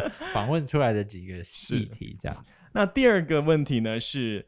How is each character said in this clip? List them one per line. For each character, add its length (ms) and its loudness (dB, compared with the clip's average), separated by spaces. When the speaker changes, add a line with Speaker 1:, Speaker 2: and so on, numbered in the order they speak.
Speaker 1:
<laughs> 200 -10
Speaker 2:
访 160 0
问 160 0
出 140 0
来 120 4
的 120 0
几 240 -12
个 100 -10
议 480 -6
题 340 -14
这 80 -8
样。 80 -6
Speaker 1:
是。 80 -20
那 100 2
第 220 2
二 180 6
个 160 2
问 240 4
题 160 0
呢， 200 -2
是 480 -4